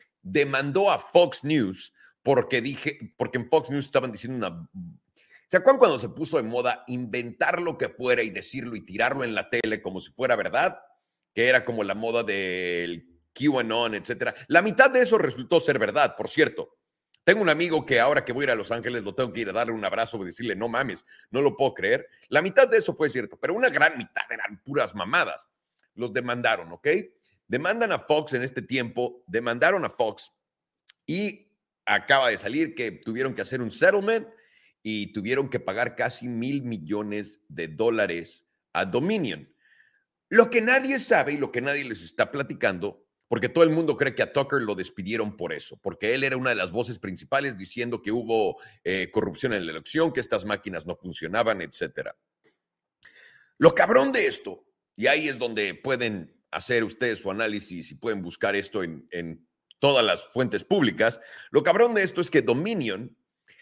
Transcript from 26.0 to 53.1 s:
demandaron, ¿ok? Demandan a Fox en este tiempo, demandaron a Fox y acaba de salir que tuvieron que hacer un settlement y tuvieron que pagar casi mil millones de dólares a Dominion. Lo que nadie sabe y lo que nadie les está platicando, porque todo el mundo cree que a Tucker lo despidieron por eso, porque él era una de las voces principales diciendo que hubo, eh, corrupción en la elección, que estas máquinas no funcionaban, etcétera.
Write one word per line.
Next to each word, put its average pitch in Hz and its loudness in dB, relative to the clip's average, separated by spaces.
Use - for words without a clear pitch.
demandaron, 117 -2
¿ok? 110 -4
Demandan 190 0
a 135 0
Fox 151 0
en 123 -2
este 131 -6
tiempo, 123 -4
demandaron 123 0
a 110 -4
Fox - -4
y 185 -6
acaba 123 2
de 104 -2
salir 156 -4
que 117 -4
tuvieron 113 -6
que 101 -6
hacer 127 -6
un 117 -6
settlement 208 2
y 107 -6
tuvieron 123 -2
que 120 -4
pagar 117 -4
casi 123 -6
mil 127 -4
millones 104 -6
de 80 -8
dólares 90 -2
a 92 -2
Dominion. 123 -2
Lo 226 6
que 233 2
nadie 262 2
sabe 147 2
y 147 -2
lo 135 -4
que 123 -4
nadie 139 -2
les 107 -8
está - -2
platicando, 101 -4
porque 117 -2
todo 165 6
el 160 8
mundo 156 0
cree 135 0
que 123 -2
a - -2
Tucker 135 0
lo 104 -4
despidieron 104 -6
por 95 -8
eso, - -12
porque 104 -4
él 135 0
era 135 0
una 127 -2
de 113 0
las 92 -4
voces 113 -6
principales 120 -4
diciendo 120 -8
que 104 -4
hubo, 110 0
eh, 90 -2
corrupción 110 -2
en 92 -2
la 80 -8
elección, 151 -2
que 131 -2
estas 101 -2
máquinas 95 -6
no 90 -6
funcionaban, 92 -2
etcétera. - -8